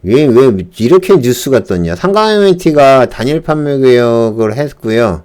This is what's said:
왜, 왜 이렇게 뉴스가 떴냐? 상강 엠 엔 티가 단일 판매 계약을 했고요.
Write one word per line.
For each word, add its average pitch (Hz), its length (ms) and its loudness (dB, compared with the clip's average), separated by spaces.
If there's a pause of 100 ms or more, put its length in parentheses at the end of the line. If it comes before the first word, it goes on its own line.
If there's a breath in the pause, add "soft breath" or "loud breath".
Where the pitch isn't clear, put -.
왜, 120 220 0
왜 127 280 4 (260)
이렇게 185 380 2
뉴스가 123 460 -2
떴냐? 87 320 -4
상강 202 360 -2
엠 208 120 0
엔 190 140 2
티가 139 520 2
단일 147 340 -6
판매 147 360 -4
계약을 117 800 0
했고요. 113 680 -4